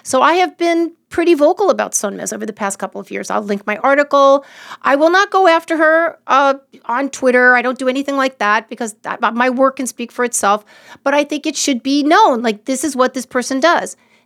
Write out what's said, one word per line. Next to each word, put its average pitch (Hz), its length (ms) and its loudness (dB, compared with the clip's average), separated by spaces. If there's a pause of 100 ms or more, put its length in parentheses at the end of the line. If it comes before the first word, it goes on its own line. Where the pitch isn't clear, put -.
So - 180 -2
I 285 140 4
have 359 240 0
been 339 340 0 (160)
pretty 339 240 2
vocal 339 380 2
about 208 220 -2
Sonmez 196 420 -6
over 214 100 -10
the 214 80 -8
past 202 260 -8
couple 196 220 -10
of 190 100 -16
years. 196 200 -8
I'll 202 100 -2
link 202 260 -6
my 208 120 -4
article. 277 680 2 (380)
I 269 140 2
will 311 120 4
not 392 220 2
go 381 180 2
after 330 300 0
her, 320 480 0
uh, 269 300 2 (280)
on 254 240 -4
Twitter. 247 480 4
I 240 60 0
don't 247 160 -4
do 262 100 -4
anything 277 280 -2
like 262 200 -2
that 214 320 0
because 233 320 -8
that, - 220 -10
my 233 260 0
work 262 280 0
can 262 100 -6
speak 233 260 -10
for 247 140 -2
itself. 208 400 -2 (380)
But 277 100 0
I 294 100 2
think 294 220 -6
it 311 100 -4
should 269 260 -2
be 285 200 0
known, 302 400 4
like, 220 240 -4
this 262 180 -4
is 294 100 -4
what 254 200 0
this 254 100 -8
person 262 360 -4
does. 311 360 0 (280)